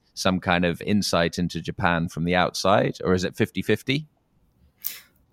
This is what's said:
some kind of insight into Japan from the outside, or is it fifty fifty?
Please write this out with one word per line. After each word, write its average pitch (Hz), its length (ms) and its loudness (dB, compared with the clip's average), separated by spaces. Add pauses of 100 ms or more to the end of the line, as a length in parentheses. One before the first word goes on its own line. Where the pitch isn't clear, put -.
(140)
some 92 260 0
kind 90 240 2
of 85 160 0
insight 90 580 0
into 85 220 -2
Japan 85 480 0
from 78 160 -6
the 87 100 0
outside, 98 720 2
or 92 80 2
is 90 100 2
it - 140 -4
fifty 104 240 -2
fifty? 135 460 -2 (1300)